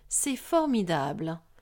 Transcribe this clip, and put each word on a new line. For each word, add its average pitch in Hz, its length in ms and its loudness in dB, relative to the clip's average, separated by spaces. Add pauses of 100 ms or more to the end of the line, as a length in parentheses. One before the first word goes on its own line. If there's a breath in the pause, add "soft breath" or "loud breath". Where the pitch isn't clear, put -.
c'est 277 260 0
formidable 165 1040 0 (200 soft breath)